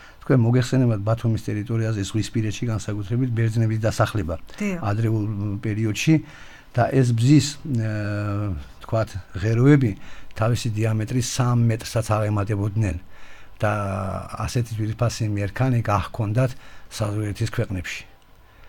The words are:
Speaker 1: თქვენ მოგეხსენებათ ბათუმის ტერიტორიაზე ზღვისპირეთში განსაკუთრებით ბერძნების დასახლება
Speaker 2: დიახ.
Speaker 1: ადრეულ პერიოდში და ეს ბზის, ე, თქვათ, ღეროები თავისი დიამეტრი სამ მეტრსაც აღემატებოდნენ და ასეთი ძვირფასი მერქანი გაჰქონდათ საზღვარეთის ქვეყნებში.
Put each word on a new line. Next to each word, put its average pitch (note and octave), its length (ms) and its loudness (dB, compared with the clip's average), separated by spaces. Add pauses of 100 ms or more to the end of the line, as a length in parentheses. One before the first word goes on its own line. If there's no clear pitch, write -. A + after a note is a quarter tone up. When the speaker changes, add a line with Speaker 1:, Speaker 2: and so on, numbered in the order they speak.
(180)
Speaker 1:
თქვენ C3 240 4
მოგეხსენებათ A#2+ 580 4
ბათუმის A2 440 0
ტერიტორიაზე A2 580 -2
ზღვისპირეთში G#2+ 640 -2
განსაკუთრებით A2 640 -2
ბერძნების A2 480 2
დასახლება G#2+ 560 0 (160)
Speaker 2:
დიახ. G3 320 -4
Speaker 1:
ადრეულ G#2+ 420 0 (380)
პერიოდში A2 520 2 (600)
და A#2 160 2
ეს B2 240 4
ბზის, C#3 320 6 (160)
ე, A2+ 280 -2 (920)
თქვათ, A2 260 0 (300)
ღეროები A#2+ 520 6 (440)
თავისი A#2 400 0
დიამეტრი A2 480 0
სამ A#2+ 400 2
მეტრსაც A2+ 480 0
აღემატებოდნენ G#2 840 0 (580)
და G#2 160 0 (720)
ასეთი A#2 320 -2
ძვირფასი A2 560 -2
მერქანი A2+ 500 0
გაჰქონდათ G#2+ 800 0 (320)
საზღვარეთის G#2 640 -2
ქვეყნებში. F#2+ 460 -4 (680)